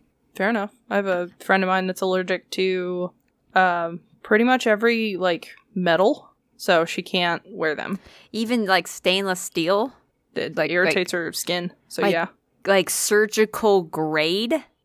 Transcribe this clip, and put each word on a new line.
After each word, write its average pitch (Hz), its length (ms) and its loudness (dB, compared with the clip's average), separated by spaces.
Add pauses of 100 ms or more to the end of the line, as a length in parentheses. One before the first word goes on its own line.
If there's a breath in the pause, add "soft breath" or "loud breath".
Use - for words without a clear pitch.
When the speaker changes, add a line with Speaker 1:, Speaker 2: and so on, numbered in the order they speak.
(360)
Speaker 1:
Fair 190 140 -2
enough. 208 220 -4 (180)
I 202 80 0
have 202 100 0
a 180 220 -2 (100)
friend 190 240 2
of 185 40 0
mine 185 200 0
that's 185 140 -6
allergic 185 500 -2
to, 180 640 -4 (420)
um, 175 460 0 (220)
pretty 214 200 2
much 247 240 2
every, 220 480 2
like, 175 400 -2 (180)
metal. 180 580 2 (260)
So 170 260 2
she 170 180 -4
can't 175 440 -2
wear 175 300 -4
them. - 240 -8 (340 loud breath)
Speaker 2:
Even, 226 320 -2
like, 185 240 2
stainless 185 500 -2
steel? 202 540 0 (420)
Speaker 1:
It - 220 -4
Speaker 2:
Like, 156 120 0
Speaker 1:
irritates 175 440 0
Speaker 2:
like, 185 80 -2
Speaker 1:
her 160 100 -6
skin. 175 400 -6 (160)
So - 140 -8
Speaker 2:
like, 196 100 2
Speaker 1:
yeah. 170 160 -2 (380)
Speaker 2:
like 196 240 2
surgical 208 920 2
grade? 165 840 -2 (200)